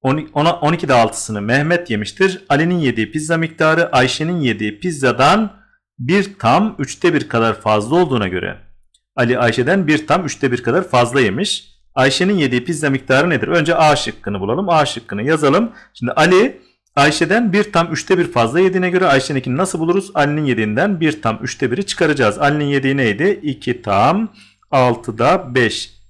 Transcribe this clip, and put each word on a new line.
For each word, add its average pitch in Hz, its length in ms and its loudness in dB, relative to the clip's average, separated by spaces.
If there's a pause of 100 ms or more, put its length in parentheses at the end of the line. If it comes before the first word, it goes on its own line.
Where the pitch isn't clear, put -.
on-, 147 320 -2
ona, 156 200 0
on 151 200 -2
ikide 139 200 -2
altısını 110 480 0
Mehmet 151 480 0
yemiştir. 151 600 -2
Ali'nin 165 300 0
yediği 110 320 -2
pizza 156 260 -4
miktarı 160 580 0
Ayşe'nin 156 440 0
yediği 107 400 -4
pizzadan 151 760 0 (460)
bir 180 400 -2
tam 180 400 2
üçte 160 340 -2
bir - 160 -2
kadar 113 320 0
fazla 107 340 0
olduğuna 131 320 0
göre 92 300 -6 (580)
Ali 120 240 0
Ayşe'den 135 480 0
bir 151 200 0
tam 170 180 0
üçte 135 260 -4
bir 120 120 -4
kadar 165 240 -2
fazla 123 340 0
yemiş. 117 520 -2 (220)
Ayşe'nin 139 380 2
yediği 127 300 0
pizza 151 260 -4
miktarı 135 400 0
nedir? 117 180 0
Önce 165 280 0
A 151 200 4
şıkkını 101 440 -6
bulalım. 131 300 -2
A 156 160 4
şıkkını 107 380 -8
yazalım. 156 480 2 (220)
Şimdi 123 180 -6
Ali 185 500 2 (340)
Ayşe'den 170 580 2
bir 208 180 0
tam 165 220 0
üçte - 240 0
bir 170 140 -2
fazla 120 280 2
yediğine 185 300 2
göre 180 160 2
Ayşe'ninkini 135 520 0
nasıl 185 220 -2
buluruz? 175 340 -2
Ali'nin 147 320 0
yediğinden 127 540 0
bir 156 220 0
tam 113 220 -2
üçte 123 280 -4
biri 185 140 -4
çıkaracağız. 135 520 0
Ali'nin 147 280 0
yediği 139 320 0
neydi? 135 460 0
İki 127 380 -6
tam 139 520 0 (380)
altıda 123 840 0
beş. - 380 0 (160)